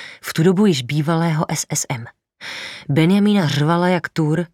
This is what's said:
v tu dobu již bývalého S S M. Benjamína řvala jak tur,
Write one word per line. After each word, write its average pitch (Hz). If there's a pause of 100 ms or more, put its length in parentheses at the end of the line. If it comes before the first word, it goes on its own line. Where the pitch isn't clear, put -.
(200)
v -
tu 160
dobu 190
již 147
bývalého 156
S -
S -
M. 117 (840)
Benjamína 190
řvala 160
jak 180
tur, 160